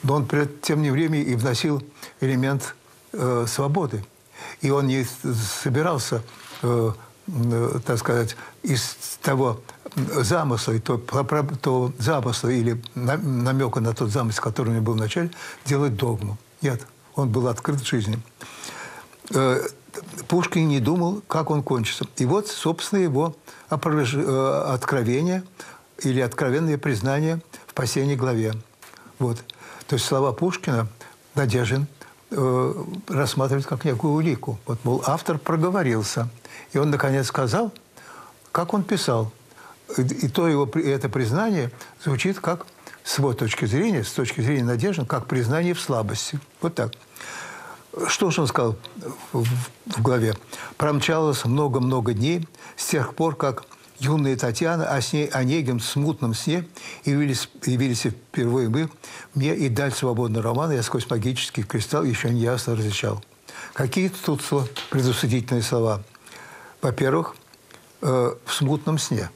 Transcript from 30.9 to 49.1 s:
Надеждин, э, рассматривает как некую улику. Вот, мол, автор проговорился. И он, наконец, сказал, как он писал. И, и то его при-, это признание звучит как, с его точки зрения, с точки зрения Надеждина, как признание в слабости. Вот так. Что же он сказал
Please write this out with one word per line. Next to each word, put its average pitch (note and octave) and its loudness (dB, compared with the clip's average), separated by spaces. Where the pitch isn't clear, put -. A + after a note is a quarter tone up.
Надеждин, B2+ 2
э, B2+ 2
рассматривает C3+ 0
как - -4
некую C#3+ 2
улику. D3 0
Вот, A#2 -6
мол, B2+ 2
автор D#3 0
проговорился. D#3 2
И D3 4
он, D3 4
наконец, C3+ 2
сказал, E3 0
как E3+ 0
он G#3 2
писал. A#2 0
И, C3 2
и C3 0
то E3+ 2
его C#3+ 4
при-, D#3 -2
это C#3 0
признание C3 0
звучит E3+ 0
как, F3 -2
с - -4
его C#3 4
точки A#2 -2
зрения, D3 2
с - -8
точки B2 -2
зрения B2+ 2
Надеждина, B2 0
как B2+ -2
признание C#3+ 2
в E3+ -2
слабости. A2+ -2
Вот E3+ -2
так. A#2 -2
Что F#3+ 0
же D#3+ 0
он C3+ 2
сказал A2 0